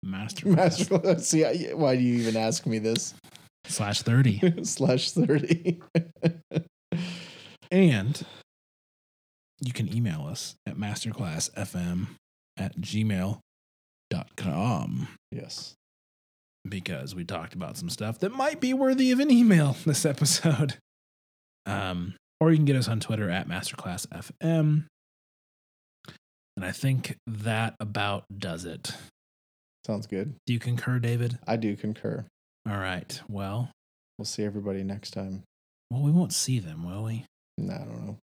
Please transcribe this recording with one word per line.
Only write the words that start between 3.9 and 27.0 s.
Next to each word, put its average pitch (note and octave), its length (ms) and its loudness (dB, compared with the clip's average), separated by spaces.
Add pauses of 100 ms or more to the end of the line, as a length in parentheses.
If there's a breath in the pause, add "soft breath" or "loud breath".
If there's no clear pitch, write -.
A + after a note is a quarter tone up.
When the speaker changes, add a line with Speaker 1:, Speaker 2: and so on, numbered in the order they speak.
Speaker 1:
thirty. A#2 380 4 (180)
Speaker 2:
<laughs> - 60 -6
Slash - 480 0
thirty. E3+ 760 2
<laughs> - 40 -20 (1800 loud breath)
Speaker 1:
And D3 540 4 (1400 loud breath)
you B2 120 -4
can - 200 -4
email F2+ 360 -2
us - 260 -10 (120)
at F#2 100 -8
masterclass G2+ 800 -6
F F#2 180 -8
M F2+ 400 -4 (420)
at F#2+ 200 -6
gmail G#2 600 -2 (720)
dot - 260 -6
com. F2 720 -2 (240)
Speaker 2:
Yes. - 420 -12 (920)
Speaker 1:
Because F2 460 -6
we F2+ 100 -6
talked E2+ 300 -8
about F2 220 -8
some E2+ 140 -6
stuff A2 300 -6
that G3 120 -2
might C#4+ 280 -2
be B3+ 120 2
worthy C4 380 4
of B3+ 80 4
an D4 120 4
email G3 500 8
<laughs> - 60 -2
this D3+ 200 2
episode. C#3+ 680 2 (880)
Um, F#2 480 -4 (260)
or D#3+ 100 8
you D#3+ 60 8
can D3+ 80 6
get C#3 120 4
us B2 120 0
on A2+ 120 0
Twitter G#2+ 300 -2
at F#2 180 -2
Masterclass F2+ 640 -6
F F#2 180 -12 (100)
M. D#3 460 2 (1700 loud breath)
And F#2+ 80 -6
I F2+ 60 -4
think C3 460 -2 (100)